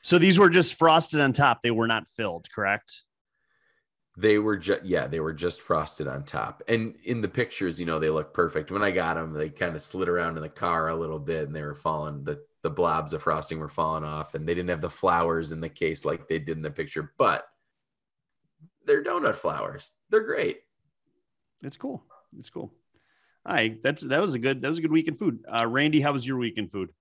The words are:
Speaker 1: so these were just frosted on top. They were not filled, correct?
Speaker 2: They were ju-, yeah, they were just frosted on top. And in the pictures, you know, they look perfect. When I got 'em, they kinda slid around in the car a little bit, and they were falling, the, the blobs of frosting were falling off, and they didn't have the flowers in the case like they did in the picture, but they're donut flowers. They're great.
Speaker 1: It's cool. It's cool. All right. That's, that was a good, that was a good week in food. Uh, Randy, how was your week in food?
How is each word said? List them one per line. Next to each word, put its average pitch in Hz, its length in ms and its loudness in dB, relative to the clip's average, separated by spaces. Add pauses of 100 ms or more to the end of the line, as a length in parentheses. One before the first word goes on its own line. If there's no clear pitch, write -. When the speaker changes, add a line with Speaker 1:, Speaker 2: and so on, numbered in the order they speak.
Speaker 1:
so - 160 4
these 180 220 8
were 196 100 10
just 175 260 4
frosted 160 440 4
on 135 140 4
top. 131 280 4
They 120 100 2
were 113 160 2
not 113 280 0
filled, 87 380 -6
correct? 104 500 -4 (1120)
Speaker 2:
They 104 200 6
were 107 200 2
ju-, 90 260 0
yeah, 85 240 0
they 78 140 -4
were 78 120 -4
just 82 280 -4
frosted 76 460 -2
on 67 180 -6
top. - 420 -6
And 113 280 0 (100)
in 117 160 -2
the 101 80 -2
pictures, 90 500 -4
you 85 60 -4
know, 80 140 0
they 78 100 2
look 78 240 -2
perfect. 80 380 0
When 101 120 0
I 101 80 2
got 82 260 0
'em, 80 160 -6
they 76 160 -4
kinda 80 300 -4
slid 90 300 -2
around 85 260 0
in 78 80 -8
the 78 60 -10
car 82 400 -2
a 82 60 -2
little 80 240 -6
bit, 76 280 -4
and 73 80 -10
they 78 80 -8
were 73 120 -8
falling, 76 500 -4
the, 73 180 -6 (180)
the - 80 -4
blobs 80 440 0
of 78 80 -6
frosting 78 380 -4
were 76 100 -8
falling 80 340 -4
off, 76 300 -8
and 78 120 -6
they 82 80 -2
didn't 87 180 -2
have 82 100 -4
the 85 80 -6
flowers 85 640 0
in 80 80 -8
the 80 80 -8
case 80 340 -4
like 78 240 -4
they 80 120 -2
did 78 180 -6
in 78 60 -8
the 76 80 -6
picture, 76 460 -8
but 95 300 2 (1400)
they're 147 180 2
donut 302 320 0
flowers. - 580 -6 (160)
They're 220 160 6
great. - 360 -2 (1000)
Speaker 1:
It's 139 160 -14
cool. - 260 -10 (340)
It's - 120 -18
cool. - 240 -12 (720)
All - 100 -4
right. 110 260 2
That's, 143 200 0
that 139 180 0
was 185 140 2
a 123 60 -2
good, 131 240 0
that 135 60 -2
was 160 100 -2
a - 20 -4
good 160 100 0
week 160 160 4
in 165 80 -4
food. 151 320 -2
Uh, 117 180 0
Randy, 143 360 4
how 147 100 2
was 127 160 -4
your 131 100 -4
week 117 200 -2
in 104 100 -4
food? 92 220 -6 (120)